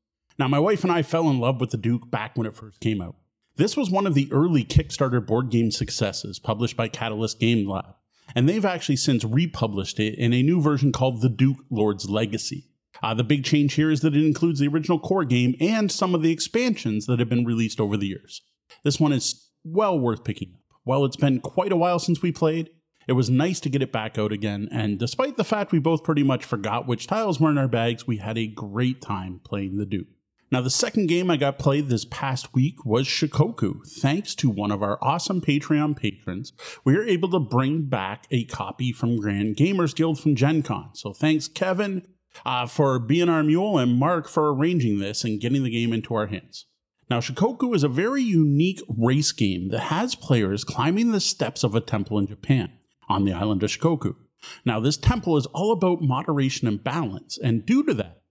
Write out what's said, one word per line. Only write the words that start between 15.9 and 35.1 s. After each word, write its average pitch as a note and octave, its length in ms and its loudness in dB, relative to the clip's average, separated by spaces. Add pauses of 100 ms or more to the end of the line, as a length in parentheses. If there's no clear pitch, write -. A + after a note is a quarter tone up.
some F#3 240 0
of D#3+ 60 0
the D#3+ 100 4
expansions D#3+ 720 -2
that B2 140 2
have A#2+ 80 0
been A#2+ 160 2
released A2+ 380 0
over G#2 160 0
the G2+ 100 -2
years. - 340 -12 (420)
This C#3+ 160 0
one D3+ 120 4
is - 380 -4 (160)
well F3+ 340 0
worth A#2+ 240 -2
picking F#2+ 300 -8
up. - 80 -20 (240)
While C3+ 180 2
it's C3+ 140 -2
been C#3 240 2
quite F#3+ 320 -2
a - 20 2
while F3 240 2
since E3+ 220 0
we F3 100 0
played, D#3+ 380 0 (360)
it C3 80 0
was B2 160 2
nice D#3 320 2
to D3 80 -4
get C#3 120 0
it C#3+ 100 -4
back A2 260 -6
out G#2+ 140 0
again, G#2 400 -4
and G#2+ 260 -2
despite B3+ 380 -2
the G#3 80 0
fact G#3 300 -2
we E3 60 6
both D#3 240 0
pretty D3 200 2
much C3 220 2
forgot G#2+ 420 -4
which A#2+ 200 -4
tiles G3 340 0
were D#3 80 6
in D3 80 2
our C3+ 100 2
bags, A#2 400 -2
we A#2 100 -2
had A2 200 -6
a A2+ 100 -2
great G#2+ 540 -4
time F#2 420 -8
playing G2 340 -6
the G#2 80 -2
Duke. F#2+ 220 -6 (420)
Now, B2+ 120 0
the B2+ 80 -2
second G3+ 380 0
game F3 240 2
I D#3+ 40 2
got C#3 220 0
played C#3+ 320 0
this A#2 160 0
past - 480 -6
week C3+ 320 0
was A#2+ 220 0
Shikoku. D3+ 720 0 (200)
Thanks D3+ 360 -2
to B2+ 160 0
one G2+ 200 -2
of G2+ 120 -4
our G2+ 180 -2
awesome E3+ 400 -2